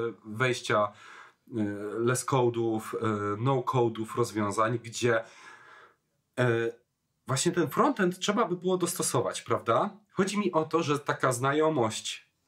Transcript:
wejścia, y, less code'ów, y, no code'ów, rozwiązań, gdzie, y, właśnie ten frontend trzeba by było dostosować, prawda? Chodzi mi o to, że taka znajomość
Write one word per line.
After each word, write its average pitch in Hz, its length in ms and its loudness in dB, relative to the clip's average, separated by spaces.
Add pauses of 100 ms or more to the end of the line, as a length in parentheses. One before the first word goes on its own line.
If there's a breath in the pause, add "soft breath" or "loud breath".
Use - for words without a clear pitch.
(260)
wejścia, 110 600 0 (600 loud breath)
y, - 40 -16 (460)
less 120 280 2
code'ów, 117 540 2 (140)
y, 104 440 -2
no 131 180 0
code'ów, 117 600 0
rozwiązań, 110 640 0
gdzie, 117 460 0 (1160 loud breath)
y, 117 320 2 (540)
właśnie 135 260 0
ten 160 180 0
frontend 208 480 2
trzeba 208 260 0
by 180 120 -2
było 180 220 0
dostosować, 147 640 -2
prawda? 120 480 0 (220)
Chodzi 202 260 -2
mi 196 140 0
o 160 120 2
to, 165 180 0
że 143 160 0
taka 139 340 0
znajomość 139 960 0 (220)